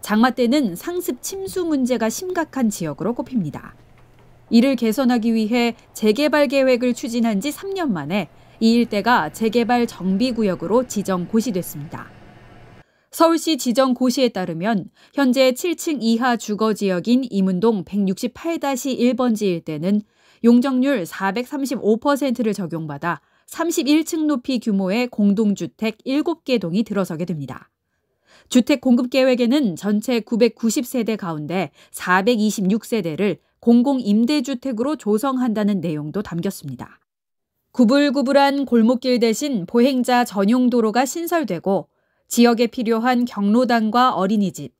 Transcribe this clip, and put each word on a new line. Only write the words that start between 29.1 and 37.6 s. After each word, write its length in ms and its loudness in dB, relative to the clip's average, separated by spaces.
전체 440 -2
구백구십 680 0
세대 300 -4
가운데 560 -6
사백이십육 960 0
세대를 540 -2
공공임대주택으로 1400 2
조성한다는 840 0
내용도 400 -6
담겼습니다. 800 -8